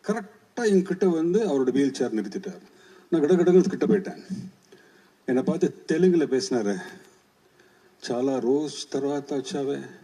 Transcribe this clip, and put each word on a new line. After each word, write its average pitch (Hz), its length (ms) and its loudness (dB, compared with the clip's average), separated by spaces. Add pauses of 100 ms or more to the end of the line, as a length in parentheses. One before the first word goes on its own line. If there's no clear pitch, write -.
கரெக்டா - 540 -8
என்கிட்ட 190 500 2
வந்து 175 360 0
அவரோட 135 260 0
வீல் 135 200 2
சேர் 113 220 -4
நிறுத்திட்டார். 98 460 -8 (500)
நான் 160 120 2
கடகடன்னு 175 460 6
கிட்ட - 180 -2
போயிட்டேன். - 360 0 (1040)
என்னை 131 160 0
பார்த்து 165 440 -2
தெலுங்குல 160 540 4
பேசினாரு. 104 360 -2 (1300)
"చాలా 131 280 -2
రోజు 139 380 0 (140)
తర్వాత 139 460 -4
వచ్చావే 139 440 -6 (240)